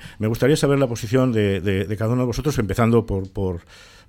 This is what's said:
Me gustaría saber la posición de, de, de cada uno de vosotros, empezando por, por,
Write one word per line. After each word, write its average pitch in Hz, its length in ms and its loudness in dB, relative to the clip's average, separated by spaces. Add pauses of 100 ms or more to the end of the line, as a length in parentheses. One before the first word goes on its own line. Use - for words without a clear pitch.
(180)
Me 104 80 -4
gustaría 123 320 2
saber 139 220 2
la 135 80 2
posición 120 440 0
de, 101 300 2
de, 95 240 0
de 98 120 -6
cada 113 160 -2
uno 127 100 0
de 127 40 -2
vosotros, 123 300 -4
empezando 113 480 2
por, 95 240 -4
por, 92 320 -4 (480)